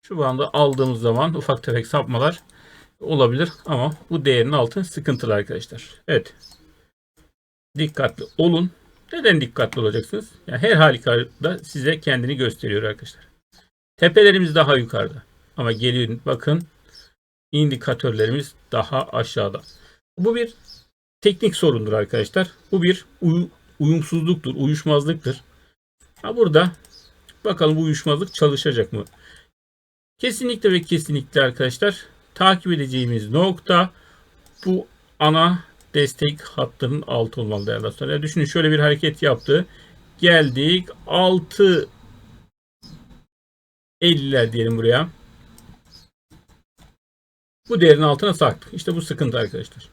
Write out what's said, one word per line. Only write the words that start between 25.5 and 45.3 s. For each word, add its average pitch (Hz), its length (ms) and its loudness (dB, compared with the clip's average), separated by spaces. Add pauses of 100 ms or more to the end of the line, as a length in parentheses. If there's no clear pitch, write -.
Ha, 220 140 -6
burada 175 360 4 (720)
bakalım 160 320 2
bu 160 60 0
uyuşmazlık 156 520 -2
çalışacak 139 580 0
mı? 104 120 -8 (1120)
Kesinlikle 240 540 -2
ve 180 100 0
kesinlikle 147 600 -2
arkadaşlar 131 640 -2 (280)
takip 185 380 2
edeceğimiz 127 580 -4
nokta 180 600 0 (760)
bu 185 220 -2 (320)
ana 160 460 2 (300)
destek 147 480 -2
hattının 131 640 -6
altı 117 340 -4
olmalı 104 260 -4
değerli 110 160 -6
dostlar. 120 260 -8
Yani 147 140 -4
düşünün 151 220 -2
şöyle 156 260 0
bir 151 80 2
hareket 151 440 0
yaptı. 147 440 0 (520)
Geldik 165 680 2 (180)
altı 180 840 2 (2000)
elliler 135 520 2
diyelim 117 240 -2
buraya. 120 320 2 (2500)